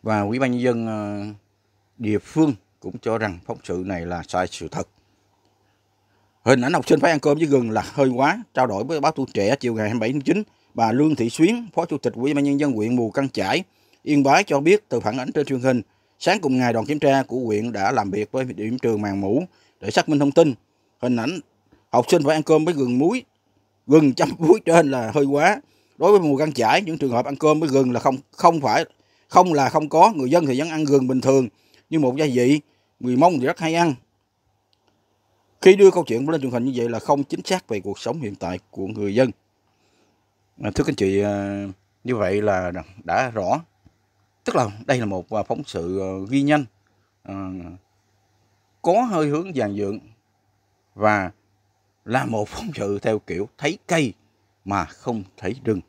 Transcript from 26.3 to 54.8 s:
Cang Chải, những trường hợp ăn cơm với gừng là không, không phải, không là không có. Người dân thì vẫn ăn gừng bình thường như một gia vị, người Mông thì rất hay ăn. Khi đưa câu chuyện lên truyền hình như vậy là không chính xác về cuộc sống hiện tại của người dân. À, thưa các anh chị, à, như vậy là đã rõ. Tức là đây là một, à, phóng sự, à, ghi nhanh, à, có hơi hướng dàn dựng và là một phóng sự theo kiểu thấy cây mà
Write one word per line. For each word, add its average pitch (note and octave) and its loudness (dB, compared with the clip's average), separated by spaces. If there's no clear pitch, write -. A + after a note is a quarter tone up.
Cang D3+ -2
Chải, B2 2
những E3 -6
trường C3 -2
hợp A#2+ 0
ăn C#3 -6
cơm D#3 2
với D#3+ -2
gừng C3 2
là A#2 -2
không, C3+ 0
không E3+ 4
phải, C3 0
không F3+ 4
là C#3 2
không D3+ -2
có. F3+ 6
Người C3+ -2
dân E3 2
thì B2+ 0
vẫn D#3+ -4
ăn D#3 -4
gừng C#3 2
bình C3 0
thường C3 2
như D#3+ -2
một C3 0
gia D3+ 0
vị, B2+ 2
người B2 -2
Mông D#3 4
thì B2+ -2
rất E3 -4
hay D#3+ -4
ăn. E3+ 2
Khi G3 8
đưa G3 8
câu F3 -2
chuyện B2 -2
lên D#3+ -2
truyền C3 -4
hình A#2+ -2
như C3+ -2
vậy A#2 -2
là A2+ -4
không C#3+ 0
chính - -8
xác - -4
về G#2+ -4
cuộc G2 -10
sống C3+ -6
hiện G#2 -8
tại F2+ -8
của G2 -10
người G2+ -6
dân. B2 2
À, G#2+ -4
thưa D3 0
các - -2
anh D3+ -4
chị, G2 0
à, G2+ -4
như B2 -4
vậy G2+ 0
là F#2 -2
đã A2+ -2
rõ. A2 -2
Tức A#3 -2
là B2+ 2
đây C3 2
là A#2 -4
một, F#2 -6
à, G#2+ -4
phóng A#2+ -6
sự, F#2 -6
à, F#2+ -6
ghi C#3 0
nhanh, D3 2
à, G2 -10
có G3 2
hơi F3 -2
hướng E3 -4
dàn G#2+ -4
dựng G2+ -6
và G2+ 0
là C3 -4
một A2 -4
phóng A#3 -12
sự G2+ -4
theo A2 -2
kiểu F#2+ -8
thấy D#3+ -4
cây D#3 0
mà G2 -2